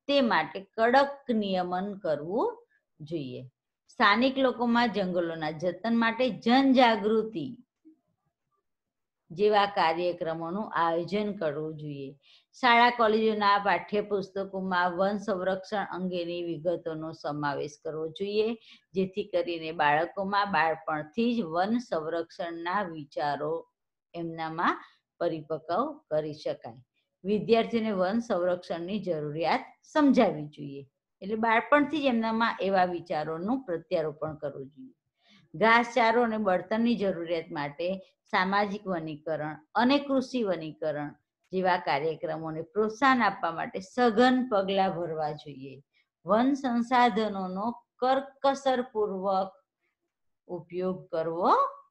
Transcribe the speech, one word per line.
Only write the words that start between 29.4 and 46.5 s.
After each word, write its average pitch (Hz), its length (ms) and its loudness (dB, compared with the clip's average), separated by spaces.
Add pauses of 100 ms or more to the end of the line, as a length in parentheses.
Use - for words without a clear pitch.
સમજાવવી 220 640 4
જોઈએ, 143 360 -14 (400)
એટલે 202 140 -6
બાળપણથી 254 680 4
જ - 20 -2
એમનામાં 226 560 0
એવા 190 240 4
વિચારોનું 170 800 -4
પ્રત્યારોપણ 156 720 -4
કરવું 143 320 -10
જોઈએ. 131 260 -20 (600)
ઘાસચારો 226 680 4
અને 220 160 0
બળતણની 220 560 0
જરૂરિયાત 170 560 -2
માટે 151 380 -6 (420)
સામાજિક 202 560 0
વનીકરણ 156 720 -6 (180)
અને 247 240 4
કૃષિ 269 440 0
વનીકરણ 156 720 -4 (400)
જેવા 185 260 2
કાર્યક્રમોને 160 840 -4
પ્રોત્સાહન 220 600 2
આપવા 180 280 0
માટે 160 300 -8
સઘન 247 560 4 (120)
પગલાં 190 420 2
ભરવા 156 420 -4
જોઈએ. 139 500 -14 (440)
વન 233 280 4